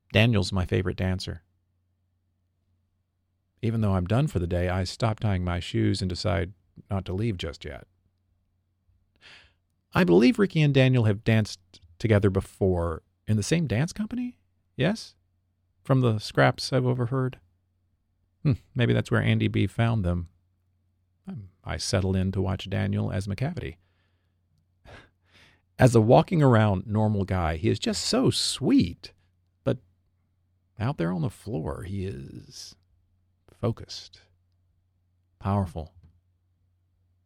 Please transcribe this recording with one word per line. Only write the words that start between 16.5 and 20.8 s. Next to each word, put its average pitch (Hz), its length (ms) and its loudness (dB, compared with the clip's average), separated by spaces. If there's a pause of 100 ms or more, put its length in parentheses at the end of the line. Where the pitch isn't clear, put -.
I've 131 120 0
overheard. 127 540 -2 (1040)
Hmm, 147 100 2 (220)
maybe 120 180 2
that's 117 180 0
where 113 120 2
Andy 110 260 2
B 107 180 0
found 117 380 0
them. 87 240 -2 (1400)